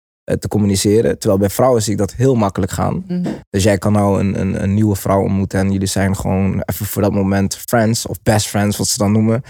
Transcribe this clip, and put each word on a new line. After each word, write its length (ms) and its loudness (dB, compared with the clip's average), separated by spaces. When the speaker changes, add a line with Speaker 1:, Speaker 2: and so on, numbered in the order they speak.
Speaker 1:
eh, 120 -2
te 120 -6
communiceren. 680 2
Terwijl 220 2
bij 100 2
vrouwen 320 2
zie 100 -2
ik 60 -4
dat 160 -2
heel 200 2
makkelijk 380 0
gaan. 340 -4
Speaker 2:
Mhm. 220 -4
Speaker 1:
Dus 120 -2
jij 160 4
kan 140 0
nou 280 2
een, 200 -2
een, 220 -2
een 120 0
nieuwe 220 2
vrouw 260 0
ontmoeten 360 0
en 140 0
jullie 160 0
zijn 280 0
gewoon 500 -2
even 200 -6
voor 160 -2
dat 100 2
moment 440 0
friends 500 0
of 160 -10
best 240 2
friends, 300 0
wat 100 -2
ze 120 -2
dan 140 2
noemen. 380 2